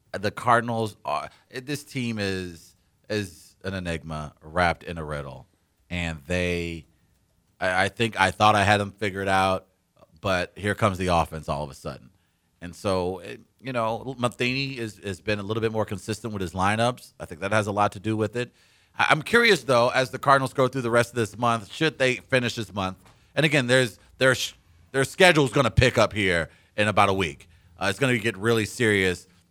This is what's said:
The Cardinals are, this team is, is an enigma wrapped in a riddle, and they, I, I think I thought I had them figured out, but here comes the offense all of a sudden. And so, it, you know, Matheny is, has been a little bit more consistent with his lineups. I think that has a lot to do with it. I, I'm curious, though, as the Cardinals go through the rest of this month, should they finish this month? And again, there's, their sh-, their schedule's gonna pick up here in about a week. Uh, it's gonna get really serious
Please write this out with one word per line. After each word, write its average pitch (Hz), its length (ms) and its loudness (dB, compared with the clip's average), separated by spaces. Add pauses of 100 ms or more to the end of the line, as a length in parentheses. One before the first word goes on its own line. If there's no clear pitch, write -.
(180)
The 98 120 -2
Cardinals 117 760 0
are, 73 260 -6 (200)
this 131 340 -10
team 117 340 -6
is, 92 560 -6 (360)
is 98 540 -8
an 98 100 -4
enigma 80 680 -8
wrapped 82 400 0
in 85 160 -10
a 78 60 -8
riddle, 69 420 -10 (440)
and 85 360 -4
they, 87 600 -4 (760)
I, 92 240 0
I 101 40 0
think 110 300 -2
I 95 120 6
thought 107 260 4
I 101 80 4
had 104 140 6
them 101 140 -4
figured 98 360 -4
out, 95 380 2 (540)
but 90 360 -2
here 98 180 -2
comes 95 240 2
the 92 100 -2
offense 80 400 0
all 73 160 -4
of 69 60 -12
a 67 40 -18
sudden. 64 360 -14 (500)
And 85 140 -14
so, 92 440 -4
it, 113 220 -16 (200)
you 131 120 -12
know, 113 460 -4
Matheny 127 600 -2
is, 107 260 -8
has 98 160 -6
been 104 180 -2
a 101 60 -8
little 110 160 -2
bit 110 100 0
more 110 140 -2
consistent 107 480 -6
with 98 100 -6
his 85 120 -6
lineups. 107 680 0
I - 40 -10
think 80 160 -14
that 98 120 -4
has 107 160 0
a 104 40 -4
lot 101 200 2
to 104 80 -14
do 107 160 -2
with 107 180 -2
it. 123 180 -6 (460)
I, - 120 2
I'm 147 120 4
curious, 220 400 2
though, 120 280 2
as 131 200 0
the 127 80 -10
Cardinals 135 340 2
go 131 140 2
through 127 160 -4
the 117 80 -2
rest 120 200 2
of 123 60 -10
this 104 220 -4
month, 117 340 -2
should 156 260 -2
they 127 180 2
finish 120 400 -2
this 110 180 -8
month? 95 220 -2 (400)
And 143 100 2
again, 139 220 2
there's, 127 320 2 (180)
their 131 160 6
sh-, - 200 -6 (360)
their 135 140 0
schedule's 156 480 4
gonna 127 180 2
pick 123 280 4
up 107 140 4
here 92 360 0 (280)
in 107 120 0
about 101 220 4
a - 40 0
week. 85 340 -4 (300)
Uh, 95 120 -4
it's 98 100 -6
gonna 127 180 2
get 104 180 -4
really 110 280 2
serious 98 640 0 (220)